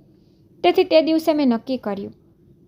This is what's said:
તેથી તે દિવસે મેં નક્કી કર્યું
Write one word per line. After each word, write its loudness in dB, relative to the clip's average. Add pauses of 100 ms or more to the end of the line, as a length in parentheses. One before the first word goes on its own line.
(640)
તેથી 2
તે 4
દિવસે 0
મેં 0
નક્કી -2
કર્યું -10 (560)